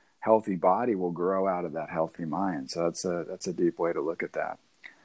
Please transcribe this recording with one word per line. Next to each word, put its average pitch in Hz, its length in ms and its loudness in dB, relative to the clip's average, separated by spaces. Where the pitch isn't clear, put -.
healthy 107 360 4
body 98 400 4
will 90 160 0
grow 92 360 2
out 90 180 0
of 76 80 -8
that - 180 -6
healthy 82 340 -2
mind. 80 460 -4
So 85 140 -2
that's 85 200 -2
a, 87 220 -2
that's 92 180 -10
a 92 80 -4
deep 85 240 2
way 85 160 0
to 80 80 -2
look 80 220 -4
at - 100 -8
that. 78 240 -4